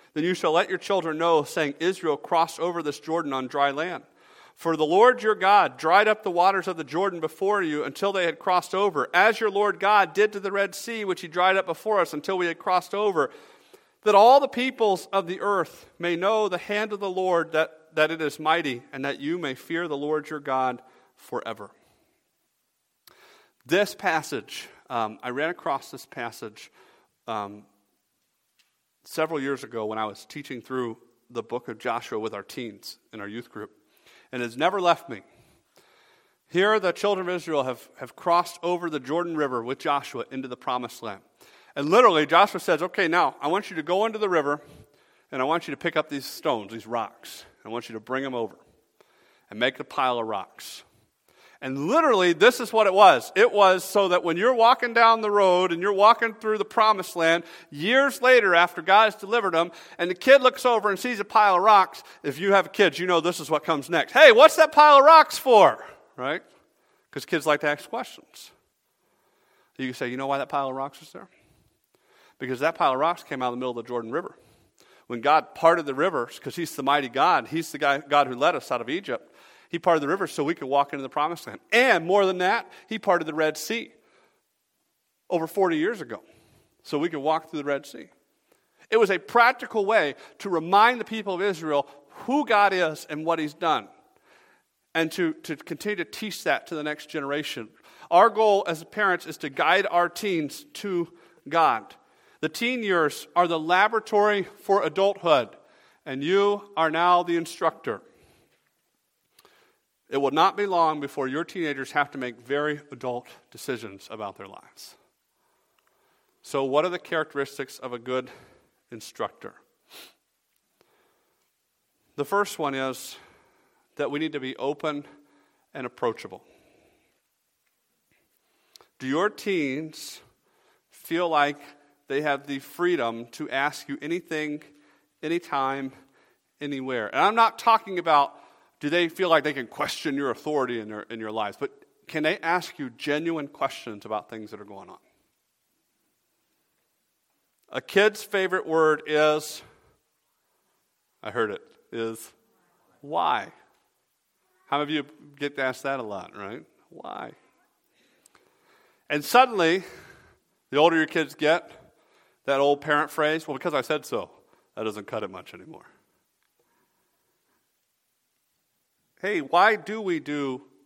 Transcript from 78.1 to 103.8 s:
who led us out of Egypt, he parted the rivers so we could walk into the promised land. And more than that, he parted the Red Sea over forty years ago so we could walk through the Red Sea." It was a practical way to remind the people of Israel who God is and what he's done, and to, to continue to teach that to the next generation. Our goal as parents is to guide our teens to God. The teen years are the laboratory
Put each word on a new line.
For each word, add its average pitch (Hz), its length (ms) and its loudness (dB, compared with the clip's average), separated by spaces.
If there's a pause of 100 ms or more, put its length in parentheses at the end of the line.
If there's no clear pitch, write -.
who 127 80 -8
led 147 180 2
us 135 180 -8
out 123 80 -2
of 117 120 -10
Egypt, 160 420 -8 (360)
he 170 100 -8
parted 165 220 2
the 143 60 -4
rivers 185 240 -2
so 151 120 -4
we 156 120 -2
could 135 120 -12
walk 143 260 0
into 139 100 -10
the 131 60 -10
promised 160 380 -6
land. 110 120 -16 (120)
And 214 340 4
more 196 200 4
than 185 120 -2
that, 185 340 -2 (160)
he 220 120 -10
parted 175 280 0
the 156 60 -8
Red 156 240 0
Sea - 340 -8 (1400)
over 165 180 -2
forty 175 300 0
years 196 220 -2
ago 117 240 -12 (600)
so 147 160 -4
we 170 100 -2
could 160 100 -8
walk 156 300 -2
through 160 80 -10
the 143 80 -8
Red 143 220 -4
Sea." - 220 -18 (800)
It 220 60 4
was 214 120 4
a 185 80 0
practical 233 680 0
way 190 300 0 (220)
to 196 120 -10
remind 196 520 2
the - 40 -8
people 208 280 -8
of 175 80 -6
Israel 160 480 -2 (380)
who 285 180 0
God 208 260 4
is 170 380 -2
and 151 160 -8
what 165 140 -2
he's 151 160 -6
done, 151 340 -2 (1040)
and 160 200 -2
to, 165 200 -2
to 156 240 -12
continue 202 400 -10
to 170 80 -6
teach - 380 -12
that 143 240 -2
to 175 80 -10
the 151 80 -8
next 151 240 -10
generation. 143 600 -8 (420)
Our 190 180 8
goal 208 380 2
as 165 160 -6
parents 190 420 -2
is 160 140 -12
to 147 100 -8
guide 175 400 2
our 175 180 2
teens 170 580 -6 (100)
to 175 360 -6 (380)
God. 143 460 0 (440)
The 156 100 -2
teen 240 340 -4
years 170 520 0
are 175 120 4
the 165 120 -2
laboratory 208 840 2